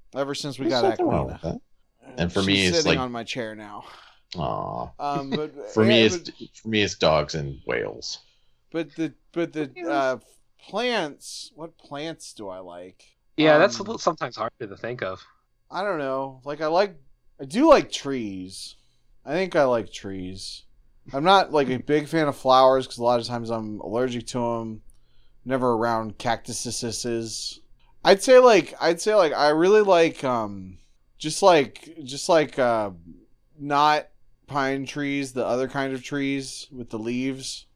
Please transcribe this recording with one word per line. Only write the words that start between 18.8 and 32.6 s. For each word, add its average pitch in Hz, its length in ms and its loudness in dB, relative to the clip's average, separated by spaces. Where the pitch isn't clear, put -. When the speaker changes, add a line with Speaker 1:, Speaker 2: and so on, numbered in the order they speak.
Speaker 1:
I 135 80 -10
think 180 220 -4
I 151 100 4
like 117 260 0
trees. 95 720 -12
I'm 139 100 -4
not, 185 280 6
like, 143 180 2
a 127 80 -2
big 147 300 0
fan 160 200 0
of 139 100 -2
flowers 131 500 6
'cause - 100 -16
a 120 60 -6
lot 120 160 2
of 113 80 -6
times 117 220 -6
I'm 107 320 -6
allergic 120 460 -4
to 127 120 -8
'em. 110 220 -10
Never 127 280 0
around 113 440 -2
cactuses. 113 1400 -6
I'd 190 200 6
say, 254 160 10
like, 214 400 6
I'd 170 220 0
say, 214 140 0
like, 165 180 4
I 143 160 4
really 180 320 6
like, 170 420 4
um, 101 540 -4
just 156 240 -6
like, 160 600 4
just 135 260 -8
like, 156 300 2
uh, 113 320 2